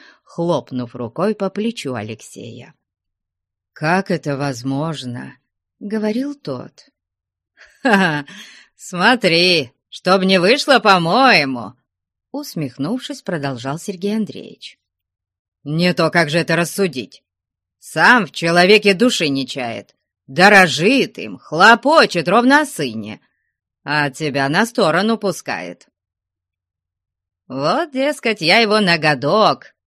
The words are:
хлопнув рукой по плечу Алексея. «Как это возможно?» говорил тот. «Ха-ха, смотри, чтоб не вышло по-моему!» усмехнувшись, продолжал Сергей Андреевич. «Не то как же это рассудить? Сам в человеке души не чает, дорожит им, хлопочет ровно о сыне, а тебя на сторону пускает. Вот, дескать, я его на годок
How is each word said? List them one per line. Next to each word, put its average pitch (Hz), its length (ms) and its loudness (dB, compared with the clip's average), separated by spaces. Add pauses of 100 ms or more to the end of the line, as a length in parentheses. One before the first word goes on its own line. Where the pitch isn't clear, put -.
(240)
хлопнув 131 680 -6
рукой 143 400 -4
по 202 160 -4
плечу 214 440 -6
Алексея. 113 800 -14 (960)
«Как 175 380 -2
это 151 260 -4
возможно?» 131 1000 -8 (420)
говорил 214 560 -6
тот. - 540 -14 (920)
«Ха-ха, 180 440 0 (480)
смотри, 175 960 0 (160)
чтоб 185 340 0
не 190 180 4
вышло 247 400 2
по-моему!» 170 920 2 (580)
усмехнувшись, 247 880 -8
продолжал 139 560 -6
Сергей 202 380 -6
Андреевич. - 600 -10 (840)
«Не 170 320 -2
то 165 160 0
как 165 200 0
же 165 80 0
это 165 180 -2
рассудить? 160 640 -4 (560)
Сам 202 480 2
в - 60 -14
человеке 185 600 4
души 180 340 0
не 135 180 -4
чает, 117 480 -10 (320)
дорожит 180 920 4
им, 95 200 -12
хлопочет 220 920 4
ровно 247 340 4
о 294 40 -4
сыне, 110 540 -8 (640)
а 143 260 -2
тебя 139 380 -2
на 180 180 0
сторону 202 500 0
пускает. 104 720 -8 (1600)
Вот, 190 440 -4
дескать, 262 480 -4
я 170 180 4
его 214 220 2
на 175 180 2
годок 151 760 0 (120)